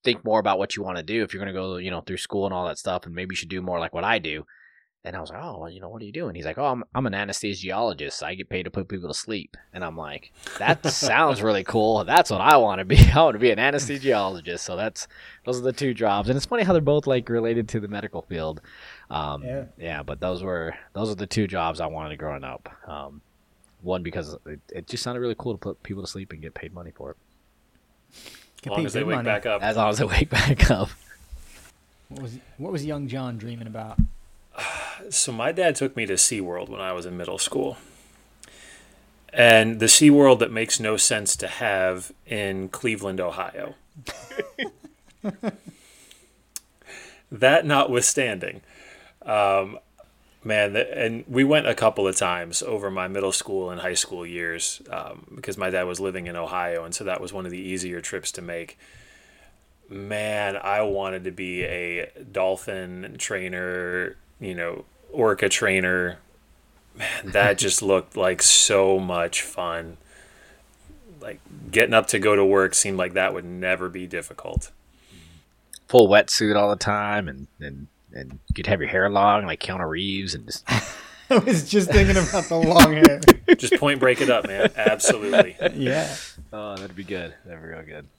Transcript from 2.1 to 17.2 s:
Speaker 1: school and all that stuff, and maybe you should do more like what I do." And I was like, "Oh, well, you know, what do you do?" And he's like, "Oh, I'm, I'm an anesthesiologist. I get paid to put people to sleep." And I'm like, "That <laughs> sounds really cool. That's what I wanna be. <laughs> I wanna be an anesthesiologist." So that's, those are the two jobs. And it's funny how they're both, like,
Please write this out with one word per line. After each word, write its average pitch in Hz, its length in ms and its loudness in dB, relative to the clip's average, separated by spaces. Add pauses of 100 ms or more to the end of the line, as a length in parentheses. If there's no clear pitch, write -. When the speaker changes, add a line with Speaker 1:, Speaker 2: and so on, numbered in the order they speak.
Speaker 1:
school 98 280 -4
and 95 80 -4
all 90 140 -4
that 78 120 -6
stuff, 90 260 -6
and 85 100 -16
maybe 92 180 -8
you 90 40 -6
should 82 120 -10
do 92 120 -6
more 90 180 -6
like 82 140 -6
what 85 100 -6
I 110 160 2
do." 76 260 -8 (600)
And 90 100 -12
I 87 60 -10
was 78 80 -14
like, 87 120 -16
"Oh, 165 180 -14
well, 165 100 -14
you 92 100 -20
know, 95 100 -16
what 113 120 -16
do 107 40 -14
you 104 60 -16
do?" 160 160 -10
And 87 80 -10
he's 80 100 -12
like, 80 120 -8
"Oh, 139 80 -4
I'm, 127 180 -2 (100)
I'm 131 120 -4
an 101 80 -4
anesthesiologist. 98 1080 -6
I 87 120 -8
get 95 140 -14
paid 92 140 -6
to 90 80 -10
put 95 180 -8
people 92 180 -10
to - 60 -10
sleep." - 420 -10 (160)
And 92 140 -10
I'm 80 100 -10
like, 76 360 -14 (280)
"That 143 260 0
<laughs> 135 60 2
sounds 131 500 2
really 104 220 0
cool. 107 400 2
That's 139 280 4
what 92 100 -2
I 143 160 8
wanna 98 280 2
be. 92 120 6
<laughs> - 180 12
I 151 80 6
wanna 117 160 4
be 120 120 6
an 104 80 0
anesthesiologist." 117 1000 0
So 92 160 -10
that's, 107 320 -6 (380)
those 127 140 -4
are 123 40 -8
the 127 100 2
two 131 200 -2
jobs. 104 340 0
And 127 80 2
it's 139 120 -2
funny 233 160 0
how 185 100 2
they're 160 80 4
both, 143 260 2
like, 127 220 0